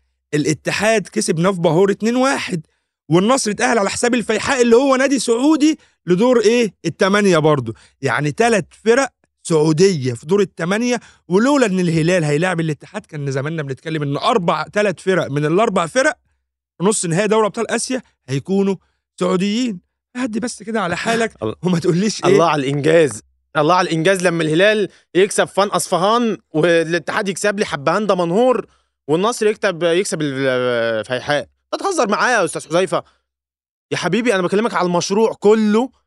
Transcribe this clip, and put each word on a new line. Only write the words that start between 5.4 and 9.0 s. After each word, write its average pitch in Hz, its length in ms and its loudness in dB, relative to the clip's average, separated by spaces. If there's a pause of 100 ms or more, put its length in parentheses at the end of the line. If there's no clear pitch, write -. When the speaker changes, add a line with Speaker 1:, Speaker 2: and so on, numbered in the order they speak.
Speaker 1:
لدور 233 340 4
إيه؟ 220 340 2 (100)
التمانية 190 540 2
برضو. 143 360 0 (280)
يعني 139 300 -2
تلات 220 340 0 (180)
فرق 240 240 2 (340)